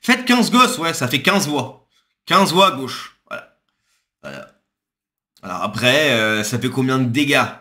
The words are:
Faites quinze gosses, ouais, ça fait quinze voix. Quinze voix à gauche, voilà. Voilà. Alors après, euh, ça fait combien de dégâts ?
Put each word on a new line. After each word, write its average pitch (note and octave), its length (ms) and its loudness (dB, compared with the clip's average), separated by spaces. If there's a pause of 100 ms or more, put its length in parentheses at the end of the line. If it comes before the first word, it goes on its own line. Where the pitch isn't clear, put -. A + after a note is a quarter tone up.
Faites B3 240 0
quinze B3 260 2
gosses, B3 280 4
ouais, E3 140 -2
ça C#3 140 -4
fait C#3 140 -2
quinze F3+ 260 2
voix. C#3 400 -6 (380)
Quinze F3 260 2
voix F#3+ 160 6
à F#3 40 2
gauche, - 460 -12 (100)
voilà. - 300 -14 (640)
Voilà. C#2 340 -16 (880)
Alors F2+ 220 -8
après, B2 480 0
euh, A2 320 0
ça A#2 160 -4
fait B2+ 100 -4
combien C3 300 -2
de C3 60 0
dégâts ? C3+ 400 0 (160)